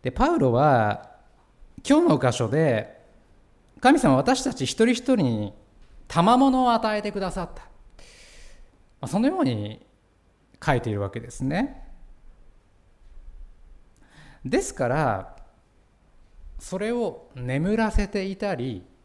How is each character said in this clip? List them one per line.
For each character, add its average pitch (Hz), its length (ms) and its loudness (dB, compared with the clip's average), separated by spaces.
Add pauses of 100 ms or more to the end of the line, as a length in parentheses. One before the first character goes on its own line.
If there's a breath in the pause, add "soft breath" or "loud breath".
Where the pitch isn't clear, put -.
で、 127 80 -4
パ 269 200 0
ウ 339 80 0
ロ 135 120 2
は 120 600 2 (760)
今 320 220 4
日 - 0 -
の 151 100 4
箇 123 160 2
所 120 140 -2
で、 131 560 -2 (760)
神 277 180 6
様 143 160 4
は - 20 4
私 254 260 2
た 247 120 -4
ち 135 100 -4
一 220 200 0
人 233 40 4
一 247 140 0
人 262 140 2
に 110 380 -2 (540)
賜 214 300 4
物 262 260 4
を 247 80 4
与 226 260 0
え 208 40 -6
て 208 100 -6
く 196 80 -6
だ 185 100 -4
さ 185 120 -6
っ 165 120 -10
た、 - 80 -18
ま - 60 -20 (1300 soft breath)
あ、 127 60 -8
そ 190 100 -2
の 247 100 2
よ 370 120 0
う 285 40 4
に 107 400 -4 (800)
書 147 100 2
い 120 60 2
て - 80 -6
い 104 60 -2
る 101 60 -2
わ 98 100 -4
け 113 100 -10
で - 100 -16
す - 120 -10
ね。 180 440 -4 (2500 soft breath)
で 254 200 0
す - 120 -10
か 123 140 -2
ら、 123 480 -2 (1200)
そ - 200 -10
れ 214 140 -4
を 233 420 -6
眠 139 420 -2
ら 220 140 0
せ 202 180 2
て 196 160 -4
い 190 120 -8
た 202 180 -4
り 120 320 -8 (180)